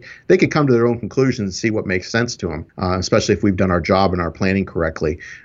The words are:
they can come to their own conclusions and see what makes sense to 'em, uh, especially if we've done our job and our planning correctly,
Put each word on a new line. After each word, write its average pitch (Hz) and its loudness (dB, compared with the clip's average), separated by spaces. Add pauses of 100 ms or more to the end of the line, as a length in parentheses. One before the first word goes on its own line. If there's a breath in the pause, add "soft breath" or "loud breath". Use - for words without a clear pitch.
(280 loud breath)
they 185 6
can 170 4
come 151 2
to 131 4
their 117 4
own 117 0
conclusions 117 -2
and 92 -6
see 113 -2
what 104 -4
makes 92 -4
sense 117 -2
to 85 -4
'em, 78 -8 (160)
uh, 92 0
especially 104 2
if 98 -6
we've 98 2
done 95 2
our 87 2
job 95 2
and 87 -2
our 82 -4
planning 95 -2
correctly, 80 -4 (260 loud breath)